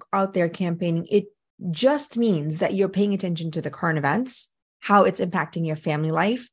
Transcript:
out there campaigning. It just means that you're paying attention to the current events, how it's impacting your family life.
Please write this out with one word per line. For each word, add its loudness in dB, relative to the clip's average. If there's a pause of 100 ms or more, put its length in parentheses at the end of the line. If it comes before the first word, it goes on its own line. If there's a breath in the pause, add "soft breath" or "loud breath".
(120)
out 0
there 2
campaigning. -2
It 2 (440)
just 0
means 0
that 0
you're 2
paying 0
attention -4
to -4
the -8
current -2
events, -2 (280)
how 6
it's 2
impacting -2
your -2
family -2
life. 0